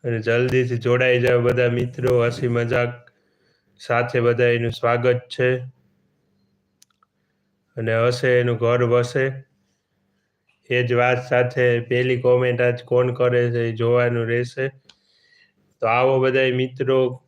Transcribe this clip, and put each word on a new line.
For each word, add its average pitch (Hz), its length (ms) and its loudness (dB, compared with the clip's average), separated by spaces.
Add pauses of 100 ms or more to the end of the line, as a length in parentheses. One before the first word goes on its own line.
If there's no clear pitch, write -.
અને 117 140 -4
જલ્દીથી 123 600 0
જોડાઈ 123 420 2
જાઓ 123 200 2
બધા 123 280 2
મિત્રો. 120 440 -2 (100)
હસી 120 260 -2
મજાક 120 640 -2 (720)
સાથે 120 400 -2
બધાયનું 117 500 2
સ્વાગત 120 580 0
છે. 127 200 -2 (2250)
અને 113 180 -4
હસે 123 460 2
એનું 120 160 0
ઘર 120 280 2
વસે. 123 400 0 (1500)
એ 123 120 0
જ 120 100 -4
વાત 123 300 2
સાથે 123 440 0 (140)
પહેલી 123 400 -2
કોમેન્ટ 123 400 2
આજ 123 240 0
કોણ 123 300 0
કરે 123 360 0
છે 120 120 -2
એ 117 100 -4
જોવાનું 120 540 0
રહેશે. 120 400 -4 (1160)
તો 117 40 -2
આવો 127 340 2
બધાય 131 320 2
મિત્રો 127 460 -2 (300)